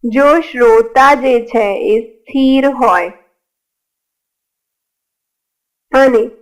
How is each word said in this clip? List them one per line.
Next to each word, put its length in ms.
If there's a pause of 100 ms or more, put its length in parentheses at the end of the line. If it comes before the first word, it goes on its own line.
જો 240 (120)
શ્રોતા 800
જે 140 (100)
છે 220 (180)
એ 160
સ્થિર 720
હોય 380 (2750)
અને 300 (200)